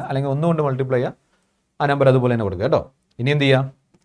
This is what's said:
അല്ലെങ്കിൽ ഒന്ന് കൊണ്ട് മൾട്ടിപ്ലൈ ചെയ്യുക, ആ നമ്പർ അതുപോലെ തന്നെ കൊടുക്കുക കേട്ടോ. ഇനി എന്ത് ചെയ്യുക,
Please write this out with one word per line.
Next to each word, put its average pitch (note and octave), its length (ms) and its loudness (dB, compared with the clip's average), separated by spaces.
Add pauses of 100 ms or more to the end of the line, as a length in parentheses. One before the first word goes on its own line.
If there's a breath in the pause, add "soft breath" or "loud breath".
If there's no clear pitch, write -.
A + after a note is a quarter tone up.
അല്ലെങ്കിൽ C#3 260 -2
ഒന്ന് D3+ 140 -2
കൊണ്ട് D#3+ 180 0
മൾട്ടിപ്ലൈ C3 320 -2
ചെയ്യുക, C3+ 140 -4 (680)
ആ D3 120 -2
നമ്പർ C#3 200 2
അതുപോലെ B2 240 2
തന്നെ A2 120 -2
കൊടുക്കുക F#2 200 -4
കേട്ടോ. D#3 140 0 (400)
ഇനി C3 140 0
എന്ത് C#3+ 120 2
ചെയ്യുക, C3+ 240 2 (340)